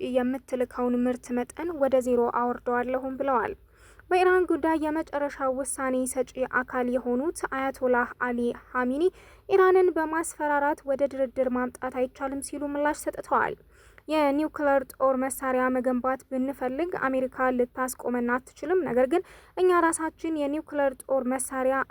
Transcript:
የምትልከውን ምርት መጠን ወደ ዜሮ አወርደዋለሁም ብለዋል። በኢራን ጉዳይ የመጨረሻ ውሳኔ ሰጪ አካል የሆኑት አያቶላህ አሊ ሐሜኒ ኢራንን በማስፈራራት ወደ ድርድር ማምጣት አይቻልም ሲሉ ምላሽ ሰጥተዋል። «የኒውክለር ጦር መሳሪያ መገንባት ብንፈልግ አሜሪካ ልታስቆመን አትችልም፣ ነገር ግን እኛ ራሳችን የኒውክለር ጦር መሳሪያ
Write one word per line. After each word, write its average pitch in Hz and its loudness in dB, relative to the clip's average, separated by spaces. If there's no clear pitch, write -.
የምትልከውን 247 -2
ምርት 247 -2
መጠን 247 -4
ወደ 269 2
ዜሮ 240 2
አወርደዋለሁም 247 -2
ብለዋል። 262 0
በኢራን 370 4
ጉዳይ 320 0
የመጨረሻ 302 -4
ውሳኔ 262 -4
ሰጪ 254 -4
አካል 254 -2
የሆኑት 254 -2
አያቶላህ 262 0
አሊ 247 -2
ሐሜኒ 254 0
ኢራንን 370 6
በማስፈራራት 311 0
ወደ 269 -2
ድርድር 262 -2
ማምጣት 247 -4
አይቻልም 269 -4
ሲሉ 285 -8
ምላሽ 294 0
ሰጥተዋል። - -2
«የኒውክለር 285 2
ጦር 262 2
መሳሪያ 254 0
መገንባት 254 0
ብንፈልግ 262 -4
አሜሪካ 262 0
ልታስቆመን 247 -2
አትችልም፣ 277 0
ነገር 247 4
ግን 339 2
እኛ 359 6
ራሳችን 330 0
የኒውክለር 285 0
ጦር 269 -2
መሳሪያ 262 0